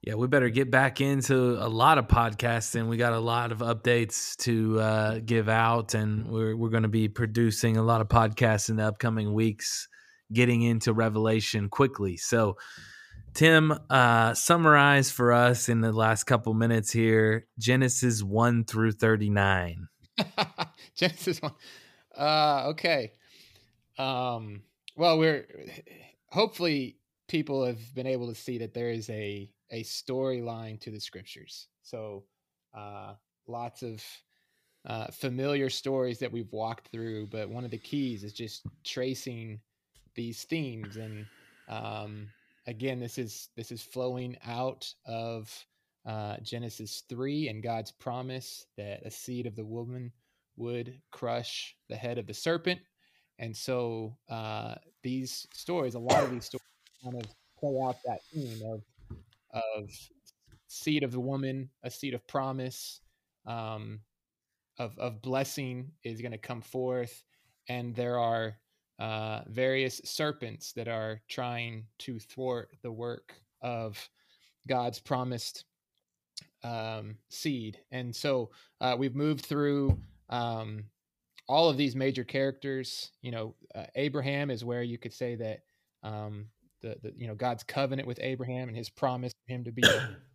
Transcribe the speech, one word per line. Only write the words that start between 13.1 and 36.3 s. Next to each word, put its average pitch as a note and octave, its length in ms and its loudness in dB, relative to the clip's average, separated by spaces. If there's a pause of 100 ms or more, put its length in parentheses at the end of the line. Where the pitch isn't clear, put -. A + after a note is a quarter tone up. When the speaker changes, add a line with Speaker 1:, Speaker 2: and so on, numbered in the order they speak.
Speaker 1:
Tim, D#3 400 8 (160)
uh, A#2 420 8
summarize C#3+ 800 8
for A#2+ 240 6
us A#2+ 340 6
in A#2 140 4
the A2+ 100 4
last A2 320 4
couple A2 300 2
minutes A2+ 360 4
here, A2 560 6 (120)
Genesis A#2+ 640 4
one A2+ 420 4
through A2 280 2
thirty-nine. G2 920 4 (300)
Speaker 2:
<laughs> - 800 -4
Genesis F3 480 -2
one. D3 100 -4 (640)
Uh, D3 520 4
okay. D#3+ 440 0 (840)
Um, A#2+ 640 -4 (340)
well, D#3+ 220 6
we're, D#3 280 2 (840)
hopefully E3 680 0 (320)
people C#3+ 380 0
have A#2+ 280 -8
been B2+ 120 -6
able B2 220 -2
to A2+ 60 -8
see B2 220 -8
that A2 160 -8
there A#2+ 180 -4
is A2+ 200 -6
a, G#2 420 -8 (200)
a A2+ 120 -8
storyline A#2 960 -6
to A2+ 100 -14
the G#2+ 80 -12
scriptures. - 680 -16 (160)
So, G#2 400 -12 (520)
uh, G2+ 380 -16 (320)
lots A#2+ 380 -10
of, A2 180 -10 (840)
uh, A2+ 280 -8
familiar C3+ 580 -2
stories B2+ 480 -2
that A#2+ 140 -6